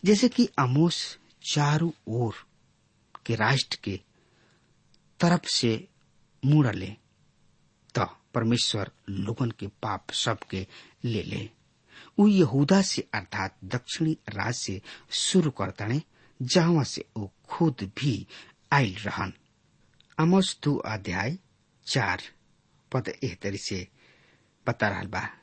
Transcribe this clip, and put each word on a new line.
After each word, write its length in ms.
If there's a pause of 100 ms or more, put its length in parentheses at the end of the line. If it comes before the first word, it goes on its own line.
जैसे 240
कि 200 (100)
आमोस 580 (360)
चारों 380 (160)
ओर 280 (880)
के 100
राष्ट्र 480
के 180 (1200)
तरफ 260
से 420 (580)
मुड़ले, 520 (1000)
त 200 (160)
परमेश्वर 580 (180)
लोगन 420
के 160
पाप 440
सबके 560 (360)
ले 200
ले। 260 (720)
उ 80
यहूदा 540
से 320
अर्थात 500
दक्षिणी 540 (120)
राज 260
से 260 (300)
शुरू 400
करताने, 500 (400)
जहां 420
से 220 (100)
उ 120 (180)
खुद 520
भी 300 (440)
आइल 240
रहन। 380 (840)
आमोस 440
दो 120
अध्याय 640 (560)
चार 280 (680)
पद 220 (100)
एह 180
तरी 160
से 300 (800)
बता 200
रहल 200
बा। 220 (140)